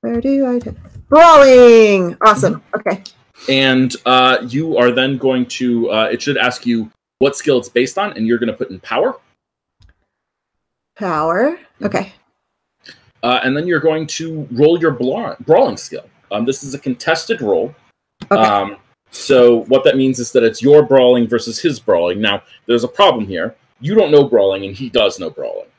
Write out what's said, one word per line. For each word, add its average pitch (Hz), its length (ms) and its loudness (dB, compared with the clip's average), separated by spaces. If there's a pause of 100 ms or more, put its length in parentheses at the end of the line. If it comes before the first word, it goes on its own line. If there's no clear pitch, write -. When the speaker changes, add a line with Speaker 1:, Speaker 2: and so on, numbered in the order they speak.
Speaker 1:
Where 233 200 -6
do 277 260 -2
I 247 120 -4
type? - 180 -12 (320)
Brawling. 247 1120 6
Awesome. 208 320 2 (180)
Speaker 2:
Mm-hmm. - 40 -6 (140)
Speaker 1:
Okay. 190 120 -8 (460)
Speaker 2:
And, 131 460 0 (120)
uh, 127 320 2 (100)
you 143 300 -4
are 123 120 4
then 131 280 -2
going 127 280 -2
to, 120 440 -4
uh, 110 200 -2
it 120 120 -8
should 143 160 -4
ask 120 280 -4
you 113 240 -4 (280)
what 139 180 0
skill 135 220 -2
it's 120 100 -8
based 127 300 -4
on, 202 180 -6
and 110 100 -4
you're 117 120 0
gonna 117 160 -4
put - 160 -10
in 95 100 -16
power. 170 360 -4 (1800)
Speaker 1:
Power. 180 600 -2
Speaker 2:
Mm-hmm. - 300 -20
Speaker 1:
Okay. - 260 -6 (1080)
Speaker 2:
Uh, 123 200 -2
and 131 140 -2
then 175 100 -6
you're 170 140 -2
going 156 260 -2
to 160 460 -12
roll 151 280 2
your 160 120 0
bla-, 131 480 -6
brawling 175 360 0
skill. - 280 -16 (260)
Um, 107 140 -6
this 135 180 -4
is 135 120 -14
a 139 40 -12
contested - 600 -6
roll. 110 340 -2 (560)
Speaker 1:
Okay. 196 100 0
Speaker 2:
Um, 101 360 0 (340)
so 120 540 2
what 135 200 0
that 135 120 2
means 131 220 -2
is 120 140 -10
that 120 100 2
it's 113 200 -2
your 147 200 6
brawling 123 460 2
versus 113 300 -6
his 143 220 -4
brawling. 90 400 -2
Now, 101 220 -2 (240)
there's 117 180 0
a 123 40 -6
problem 127 380 0
here. 92 280 -8 (260)
You 156 140 -6
don't 202 160 2
know 147 140 6
brawling, 98 400 0
and 95 100 -12
he 120 140 -12
does 107 300 -2
know 85 120 -10
brawling. 50 360 -12 (120)